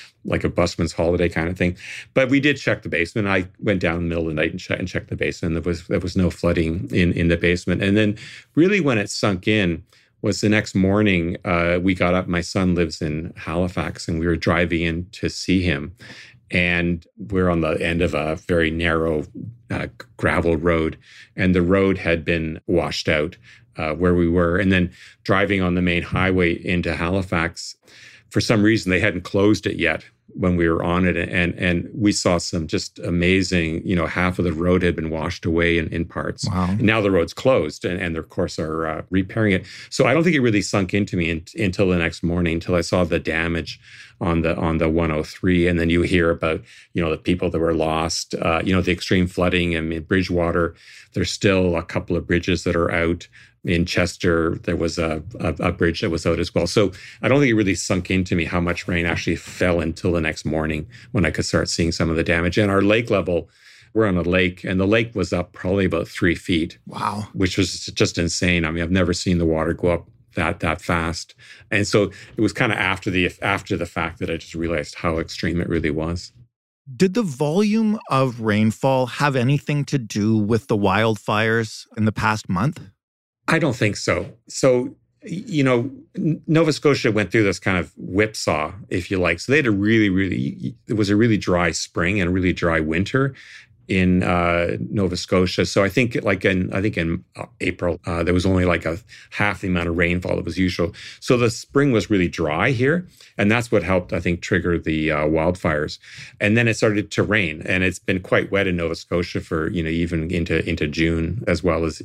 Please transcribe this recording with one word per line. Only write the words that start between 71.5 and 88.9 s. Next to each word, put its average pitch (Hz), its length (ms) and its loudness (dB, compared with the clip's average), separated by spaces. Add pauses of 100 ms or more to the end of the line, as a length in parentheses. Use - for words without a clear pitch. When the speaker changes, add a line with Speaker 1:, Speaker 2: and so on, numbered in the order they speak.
Speaker 1:
And 101 160 0
so 101 260 2 (240)
it - 40 -2
was 107 120 2
kinda 107 260 0
after 98 320 -2
the, 90 200 0 (120)
after 98 340 -2
the 82 100 -4
fact 82 340 -6
that 87 100 -4
I 82 60 -4
just - 180 -12
realized 82 400 -4
how 82 240 -2
extreme 82 420 -4
it - 80 -2
really 80 220 0
was. 80 420 -4 (640)
Speaker 2:
Did 185 180 2
the 240 80 2
volume 208 760 0 (100)
of 131 320 0
rainfall 110 640 2
have 143 280 0
anything 139 520 0
to 143 120 -2
do 110 380 0
with 107 320 0
the 117 100 0
wildfires 110 1080 0 (100)
in 107 80 0
the 107 80 2
past 110 360 0
month? - 320 -2 (720)
Speaker 1:
I 165 80 4
don't 139 160 0
think 104 220 0
so. 85 340 -4 (160)
So, 127 480 2 (280)
y-, - 240 -8
you 147 180 0
know, 123 260 2 (240)
N-, - 320 -2
Nova 160 240 4
Scotia 139 400 2
went 104 220 0
through 113 120 4
this 95 140 0
kind 95 200 0
of 80 180 -4
whipsaw, 90 760 -2 (180)